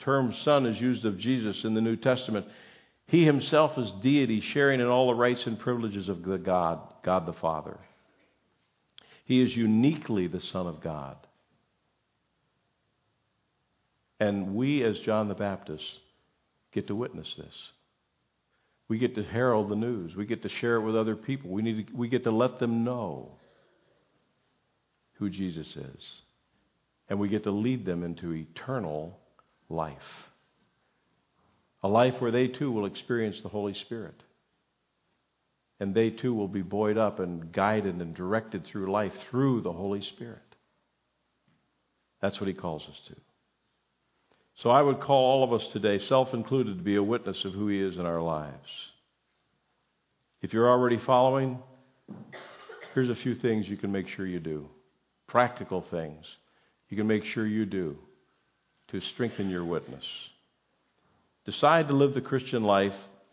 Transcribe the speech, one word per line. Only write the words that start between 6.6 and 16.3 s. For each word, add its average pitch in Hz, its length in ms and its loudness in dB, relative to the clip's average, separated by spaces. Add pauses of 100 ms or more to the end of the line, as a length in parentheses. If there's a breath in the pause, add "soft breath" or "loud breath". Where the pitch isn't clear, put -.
God 90 240 2
the 82 60 -8
Father. 80 440 -4 (1500 loud breath)
He 127 180 6
is 110 120 2
uniquely 113 680 2
the 85 160 -6 (100)
Son 92 140 -4
of 78 160 -10
God. 73 360 -8 (3000)
And 101 360 0
we, 135 280 0
as 107 220 0
John 107 220 2
the 101 80 -6
Baptist, 95 480 -8 (880)